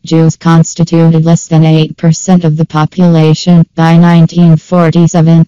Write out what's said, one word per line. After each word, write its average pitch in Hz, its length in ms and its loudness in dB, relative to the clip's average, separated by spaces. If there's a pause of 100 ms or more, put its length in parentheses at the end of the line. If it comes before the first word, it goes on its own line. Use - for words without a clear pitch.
Jews 160 320 0
constituted 165 880 0
less 170 240 -2
than 160 160 0
eight 156 320 -2
percent 175 480 -2
of 156 140 -2
the 165 80 -2
population. 165 1000 0 (100)
By 165 200 0
nineteen 170 640 2
forty-seven, 165 920 0